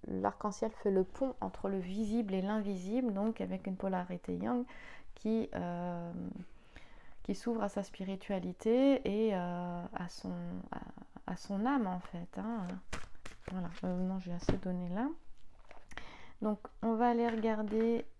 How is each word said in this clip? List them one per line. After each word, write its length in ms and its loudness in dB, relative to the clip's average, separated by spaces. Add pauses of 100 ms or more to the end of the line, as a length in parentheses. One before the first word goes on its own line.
l'arc-en-ciel 640 0
fait 200 2
le 120 6
pont 380 -2
entre 280 -2
le 100 0
visible 540 0
et 80 2
l'invisible, 720 0
donc 280 0
avec 260 -2
une 80 -2
polarité 600 -2
yang 280 2 (520)
qui, 400 2
euh, 580 -2 (1080)
qui 120 0
s'ouvre 280 0
à 40 2
sa 160 0
spiritualité 1160 4 (260)
et, 80 4
euh, 480 -2 (100)
à 140 -4
son, 240 -6 (400)
à, 600 -10
à 20 -2
son 300 -2
âme, 220 4
en 120 0
fait, 380 -8
hein. 280 -2 (840)
Voilà, 180 -2 (140)
euh, 140 2
non, 220 2
j'ai 120 -4
assez 260 4
donné 320 -2
là. 200 2 (1300)
Donc, 180 2 (240)
on 100 4
va 160 6
aller 180 6
regarder 760 4 (140)